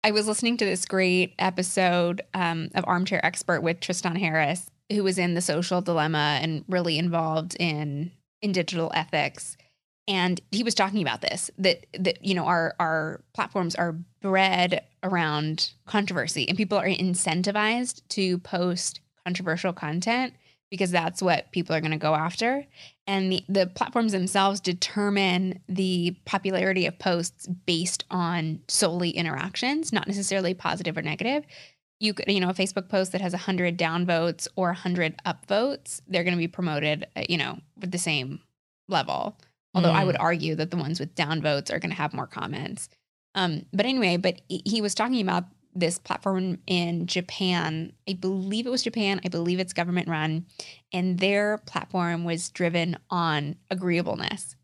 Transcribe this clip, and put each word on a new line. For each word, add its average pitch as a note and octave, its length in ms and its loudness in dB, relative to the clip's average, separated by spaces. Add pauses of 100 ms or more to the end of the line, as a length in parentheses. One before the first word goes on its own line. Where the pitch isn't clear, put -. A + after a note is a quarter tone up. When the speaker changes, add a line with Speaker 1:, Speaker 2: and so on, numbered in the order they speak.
Speaker 1:
I G#3+ 100 4
was G#3+ 140 2
listening A#3 320 0
to A3 60 2
this F#3 220 0
great F#3 520 2
episode, F3+ 840 2 (100)
um, E3 420 -2
of F#3 120 0
Armchair F3+ 380 0
Expert E3+ 360 0
with E3+ 200 0
Tristan F3 360 -2
Harris, D#3+ 540 0 (200)
who G#3 140 2
was F#3 140 2
in F3 160 2
The E3+ 80 2
Social F3+ 400 0
Dilemma D3+ 580 2
and D#3+ 280 -2
really E3+ 300 2
involved E3 640 0
in, D3+ 500 -2 (300)
in G3+ 120 0
digital E3+ 420 0
ethics. D3+ 640 -2 (500)
And F3+ 340 2 (100)
he G#3 120 0
was A3+ 120 0
talking G3 280 2
about A2+ 180 -2
this, - 380 -4
that, F#3+ 260 2 (140)
that, F#3 260 0
you G3 100 2
know, F3 120 0
our, E3+ 340 2
our D#3+ 400 0 (140)
platforms F#3 400 -2
are E3+ 180 0 (300)
bred F#3+ 600 2 (200)
around D#3 680 0 (140)
controversy, E3+ 640 0
and F#3+ 80 2
people G#3 220 2
are - 80 0
incentivized G3 1120 0 (100)
to F#3 280 0
post F3+ 640 -2 (260)
controversial F3+ 480 -2
content A3+ 580 -2 (380)
because F#3+ 200 0
that's F3 300 0
what F3 320 2
people E3 240 0
are D#3 60 2
gonna D#3 160 0
go D#3 160 2
after. A3+ 500 0 (420)
And F#3+ 240 2
the, F#3 200 0
the F#3+ 160 4
platforms A3 460 0
themselves G3 480 2
determine F#3 1080 0
the F3+ 560 0
popularity F#3+ 640 0
of - 120 -4
posts F3 480 -2
based F3+ 640 -2
on E3+ 580 -2
solely F3 420 0
interactions, F#3+ 800 -2
not G#3+ 140 -2
necessarily F#3+ 480 0
positive E3+ 420 -4
or D#3 60 -4
negative. A#3+ 420 -2 (560)
You G#3+ 140 0
could, - 180 -6
you G3+ 80 4
know, F3+ 80 2
a F#3 60 0
Facebook F#3+ 340 -2
post F#3+ 240 0
that G#3 80 -2
has F3+ 140 -2
a F3 40 -4
hundred F3+ 400 0
downvotes E3+ 800 0
or F#3 140 2
a F3 40 0
hundred F3 420 -2 (100)
upvotes, G#3+ 840 -2
they're F3 160 0
gonna F3 140 2
be E3 100 0
promoted, D3+ 680 -2
uh, - 140 -6
you E3+ 80 0
know, C3+ 220 -4 (200)
with F#3 120 -6
the F3+ 80 -4
same D3 420 -2 (480)
level. C#3 480 -2 (380)
Although F3 180 6
I F#3+ 120 4
would F3+ 120 2
Speaker 2:
Mm. - 60 0
Speaker 1:
argue D#3+ 340 0
that D#3+ 140 -2
the F3+ 80 -4
ones D#3+ 200 -2
with D#3 160 -6
downvotes D3+ 560 0
are D3+ 80 -2
gonna E3 160 -4
have D3+ 200 -4
more - 120 -6
comments. - 640 -8 (460)
Um, F3 380 0
but G#3 140 4
anyway, A3+ 300 4
but F3+ 320 0
he, - 160 -4
he A3+ 160 2
was G#3 140 0
talking A#3+ 260 2
about F3+ 240 0 (300)
this F3 240 0
platform F#3 680 -2
in F3 400 0
Japan. F3 840 -2 (160)
I G3 60 -2
believe F#3+ 520 -2
it B3 40 -2
was B3+ 120 0
Japan. G3+ 420 0
I F#3 40 0
believe F3 320 0
it's F#3 140 -4
government F3 340 0
run. D#3+ 380 0 (460)
And F#3 280 0
their G3+ 380 2
platform E3+ 680 -4
was E3+ 260 -4
driven E3+ 460 0 (140)
on D#3 440 0 (160)
agreeableness. F3+ 920 -2